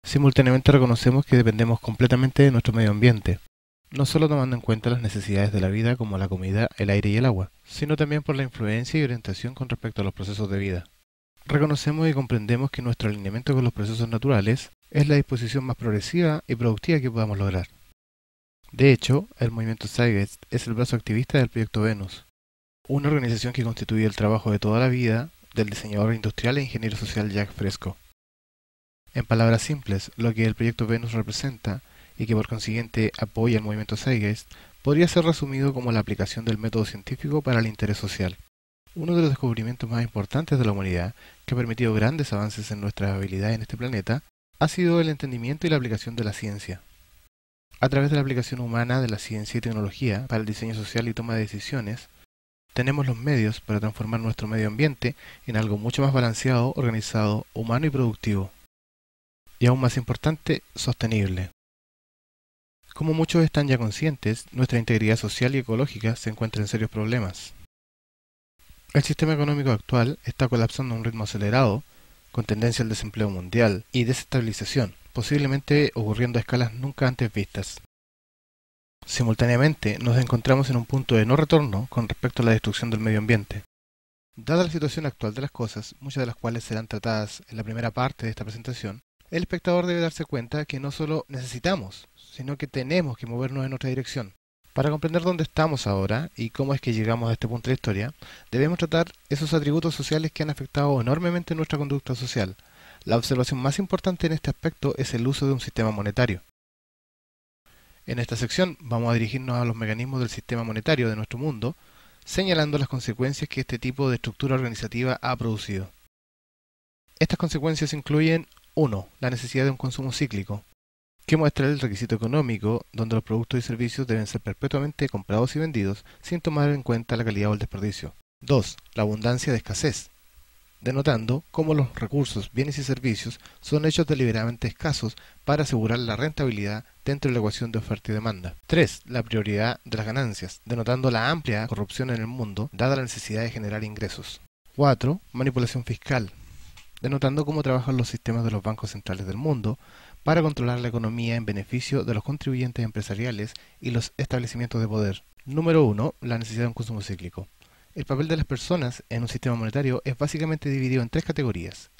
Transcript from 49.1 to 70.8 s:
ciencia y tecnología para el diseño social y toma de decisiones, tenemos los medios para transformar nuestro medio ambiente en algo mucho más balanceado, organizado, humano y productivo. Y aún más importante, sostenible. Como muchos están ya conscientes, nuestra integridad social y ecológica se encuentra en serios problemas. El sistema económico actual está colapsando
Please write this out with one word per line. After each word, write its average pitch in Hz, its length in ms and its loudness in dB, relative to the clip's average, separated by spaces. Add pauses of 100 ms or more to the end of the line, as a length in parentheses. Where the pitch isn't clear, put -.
ciencia 107 400 -6
y - 20 -6
tecnología 107 680 -2
para 113 140 0
el 107 40 -2
diseño 110 300 -6
social 113 320 -4
y 113 60 -4
toma 117 220 -4
de 113 60 0
decisiones, 107 680 -6 (640)
tenemos 135 340 0
los 123 80 0
medios 117 460 2
para 107 180 -2
transformar 110 400 -2
nuestro 113 300 -4
medio 110 180 0
ambiente 123 480 0 (320)
en 117 80 -4
algo 107 220 2
mucho 113 240 -2
más 139 100 4
balanceado, 123 640 2
organizado, 110 800 0
humano 117 320 0
y 156 40 4
productivo. 107 600 0 (1080)
Y 120 80 6
aún 127 120 6
más 127 160 2
importante, 147 640 -2 (140)
sostenible. 101 760 0 (1400)
Como 156 200 0
muchos 160 320 4
están 143 240 2
ya 131 80 4
conscientes, 117 760 -2
nuestra 127 280 2
integridad 110 360 4
social 123 400 0
y 135 40 2
ecológica 113 580 -2
se - 140 -6
encuentra 107 300 -4
en 101 60 -2
serios 107 220 -2
problemas. 110 640 -4 (1400)
El 147 120 4
sistema 156 320 2
económico 143 360 2
actual 117 540 2
está 127 240 0
colapsando 120 460 0